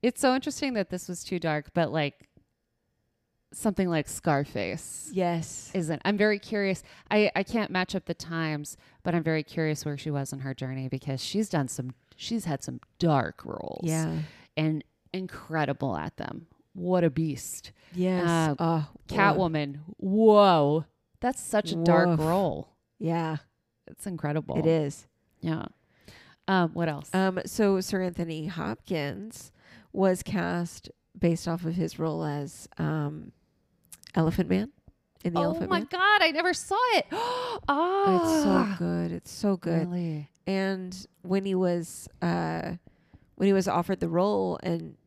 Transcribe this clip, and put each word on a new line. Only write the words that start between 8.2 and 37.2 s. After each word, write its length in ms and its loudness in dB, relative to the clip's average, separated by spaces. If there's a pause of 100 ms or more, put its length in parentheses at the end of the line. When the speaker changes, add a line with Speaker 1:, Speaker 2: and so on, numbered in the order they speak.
Speaker 1:
but 120 0
I'm 80 2
very 200 0
curious 400 -2
where 140 -4
she 140 -6
was 200 -4
in 80 -10
her 140 -6
journey 340 -8
because 360 -4
she's 260 -2
done 180 0
some, 280 -8 (200)
she's 300 -6
had 180 -4
some 160 -10 (200)
dark 460 2
roles. 380 -8
Speaker 2:
Yeah. 360 0 (360)
Speaker 1:
And 280 0 (280)
incredible 840 -4
at 200 -8
them. 300 -10 (260)
What 320 2
a 40 6
beast. 640 -4 (220)
Speaker 2:
Yes. 340 2
Speaker 1:
Uh, 320 2
Speaker 2:
Oh, 60 0
wow. 220 2 (200)
Speaker 1:
Catwoman. 720 2 (180)
Whoa. 880 6 (360)
That's 200 -2
such 300 0
a 60 -2
dark 320 6
Speaker 2:
Woof. 100 2
Speaker 1:
role. 480 0 (320)
Speaker 2:
Yeah. 380 -2 (500)
Speaker 1:
It's 180 -16
incredible. 540 -4
Speaker 2:
It 60 0
is. 420 0 (320)
Speaker 1:
Yeah. 260 -4 (840)
Um, 260 4
what 160 -2
else? 260 -8
Speaker 2:
Um, 300 2
so 340 2
Sir 220 -2
Anthony 460 -4
Hopkins 1080 -6 (400)
was 280 2
cast 680 -6 (260)
based 300 2
off 160 -4
of 120 -4
his 220 -2
role 280 -2
as, 420 -8 (100)
um, 540 -4 (840)
Elephant 360 4
Man 220 2 (540)
in 80 -2
The 60 2
Speaker 1:
Oh 40 4
Speaker 2:
Elephant 260 0
Speaker 1:
my 100 4
Speaker 2:
Man. 120 -6
Speaker 1:
God, 300 4
I 100 4
never 220 0
saw 240 -2 (160)
it. 160 2
<gasps> 40 -6 (560)